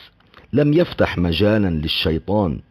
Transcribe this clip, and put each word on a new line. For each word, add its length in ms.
لم 180
يفتح 460
مجالا 500
للشيطان 920